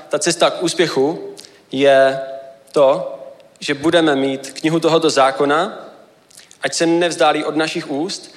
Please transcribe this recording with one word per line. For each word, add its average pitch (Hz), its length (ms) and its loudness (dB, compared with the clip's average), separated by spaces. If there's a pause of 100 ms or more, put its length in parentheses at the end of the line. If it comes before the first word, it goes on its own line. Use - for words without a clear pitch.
ta 147 100 -2
cesta 165 320 0
k - 120 -6
úspěchu 165 720 -2 (380)
je 135 480 4 (520)
to, 139 380 2 (500)
že 147 140 -4
budeme 156 420 2
mít 135 340 -4 (100)
knihu 160 200 0
tohoto 160 300 2
zákona, 143 680 0 (840)
ať 131 120 -4
se 170 120 0
nevzdálí 165 580 0
od 151 120 -4
našich 160 340 -4
úst, 151 460 -8